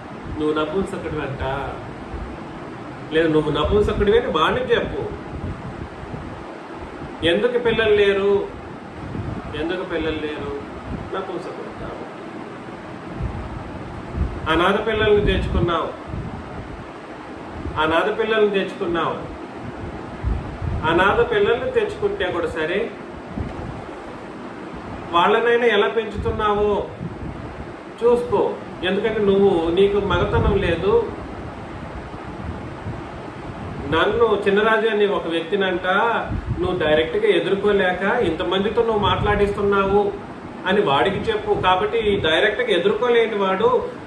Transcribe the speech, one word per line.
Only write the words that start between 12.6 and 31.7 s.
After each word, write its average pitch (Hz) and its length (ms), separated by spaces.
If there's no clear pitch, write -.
అనాథ 180 340
పిల్లల్ని 214 380
తెచ్చుకున్నావు, 175 800
అనాథ 165 380
పిల్లల్ని 214 320
తెచ్చుకున్నావు. 170 840
అనాథ 208 400
పిల్లల్ని 233 400
తెచ్చుకుంటే 202 540
కూడా 170 220
సరే, 175 440
వాళ్ళనైనా 233 540
ఎలా 214 220
పెంచుతున్నావో 208 1000
చూసుకో. - 500
ఎందుకంటే 214 360
నువ్వు, 196 500
నీకు 196 280
మగతనం 202 580
లేదు. 190 560